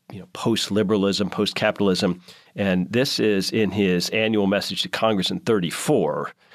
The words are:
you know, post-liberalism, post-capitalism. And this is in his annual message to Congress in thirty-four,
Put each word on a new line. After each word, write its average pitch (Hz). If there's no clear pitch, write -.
you 95
know, 90
post-liberalism, 101
post-capitalism. 98
And 92
this 123
is 101
in 104
his 92
annual 110
message 98
to 90
Congress 107
in 90
thirty-four, 87